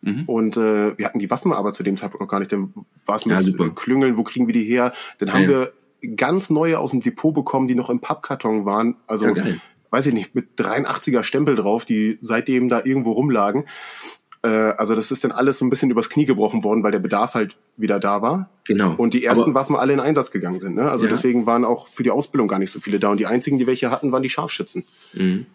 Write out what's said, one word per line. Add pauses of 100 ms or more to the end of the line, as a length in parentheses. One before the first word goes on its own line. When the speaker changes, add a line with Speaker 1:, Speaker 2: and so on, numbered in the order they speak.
Speaker 1:
Mhm.
Speaker 2:
Und,
äh,
wir
hatten
die
Waffen
aber
zu
dem
Zeitpunkt
noch
gar
nicht.
Dann (320)
war's
mit,
Speaker 1:
Ja,
super.
Speaker 2:
äh,
Klüngeln,
wo
kriegen
wir
die
her? (260)
Dann
haben
Speaker 1:
Ja.
Speaker 2:
wir (440)
ganz
neue
aus
dem
Depot
bekommen,
die
noch
im
Pappkarton
waren. (100)
Also,
Speaker 1:
Ja,
geil. (300)
Speaker 2:
weiß
ich
nicht,
mit
dreiundachtziger
Stempel
drauf,
die
seitdem
da
irgendwo
rumlagen. (760)
Äh,
also
das
ist
dann
alles
so
ein
bisschen
übers
Knie
gebrochen
worden,
weil
der
Bedarf
halt (200)
wieder
da
war. (160)
Speaker 1:
Genau.
Speaker 2:
Und
die
ersten
Speaker 1:
Aber
Speaker 2:
Waffen
alle
in
Einsatz
gegangen
sind,
ne?
Also
Speaker 1:
Ja.
Speaker 2:
deswegen
waren
auch
für
die
Ausbildung
gar
nicht
so
viele
da.
Und
die
einzigen,
die
welche
hatten,
waren
die
Scharfschützen. (280)
Speaker 1:
Mhm.